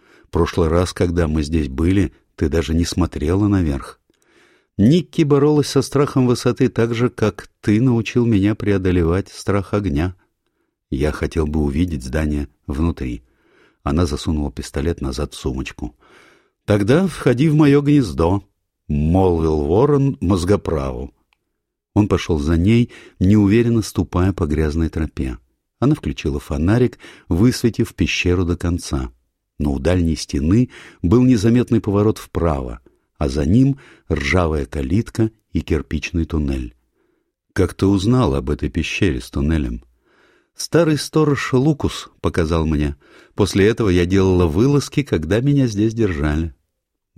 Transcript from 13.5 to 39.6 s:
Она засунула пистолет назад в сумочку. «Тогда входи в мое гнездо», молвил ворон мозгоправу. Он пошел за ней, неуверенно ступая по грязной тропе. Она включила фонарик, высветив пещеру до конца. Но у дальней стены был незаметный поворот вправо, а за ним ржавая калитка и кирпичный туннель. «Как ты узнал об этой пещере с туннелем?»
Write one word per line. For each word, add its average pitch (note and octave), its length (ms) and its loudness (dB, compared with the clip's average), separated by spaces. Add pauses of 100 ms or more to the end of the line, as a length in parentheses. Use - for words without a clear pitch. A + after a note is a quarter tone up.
Она E2+ 240 0
засунула D2 440 -4
пистолет - 500 -6
назад C#2 340 -6
в - 20 -16
сумочку. - 600 -8 (680)
«Тогда G#2+ 420 2
входи C3+ 420 0
в D3 60 2
мое D3 280 4
гнездо», G2+ 640 0 (460)
молвил D#2+ 720 2
ворон C#3 580 2
мозгоправу. E2 920 -2 (800)
Он G#2 140 4
пошел F2 300 0
за D#2 180 0
ней, A2+ 340 2 (300)
неуверенно G#2+ 640 4
ступая F#2 500 -2
по F2 140 -4
грязной D#2 420 0
тропе. C#2+ 500 -6 (400)
Она C#3+ 160 2
включила D2 460 -6
фонарик, G#2 580 0 (300)
высветив A2 680 0
пещеру F#2 500 0
до E2+ 120 -2
конца. E2 560 -4 (460)
Но D2 140 -2
у C2+ 60 -2
дальней E2 380 0
стены F2 540 0 (320)
был A2+ 200 4
незаметный A#2 580 2
поворот G#2 380 0
вправо, C#2 640 -4 (360)
а D2 120 -2
за C#2+ 180 -2
ним C3 320 4 (320)
ржавая D#2 560 -2
калитка G2 640 -2 (220)
и E2 80 -2
кирпичный D#2 640 -4
туннель. C2+ 500 -4 (800)
«Как - 220 0
ты - 120 0
узнал G2+ 480 2
об C#2 160 -4
этой C#2+ 200 -4
пещере D#2 500 -2
с - 100 -16
туннелем?» C#2 540 -2 (720)